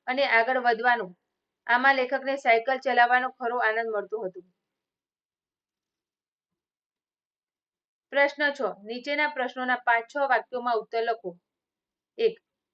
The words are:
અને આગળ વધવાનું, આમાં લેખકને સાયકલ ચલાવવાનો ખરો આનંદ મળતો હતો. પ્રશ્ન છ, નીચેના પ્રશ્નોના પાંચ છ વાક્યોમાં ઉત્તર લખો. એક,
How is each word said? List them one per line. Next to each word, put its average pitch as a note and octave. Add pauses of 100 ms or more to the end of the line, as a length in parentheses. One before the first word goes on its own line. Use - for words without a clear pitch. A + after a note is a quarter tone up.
અને B3+
આગળ A#3
વધવાનું, A#3 (560)
આમાં B3+
લેખકને C4
સાયકલ B3+
ચલાવવાનો B3
ખરો B3
આનંદ A3+
મળતો G#3
હતો. F#3 (3750)
પ્રશ્ન C#4
છ, C#4 (220)
નીચેના C#4+
પ્રશ્નોના B3+
પાંચ A#3
છ C#4
વાક્યોમાં A#3+
ઉત્તર A3+
લખો. A3 (840)
એક, A3+ (380)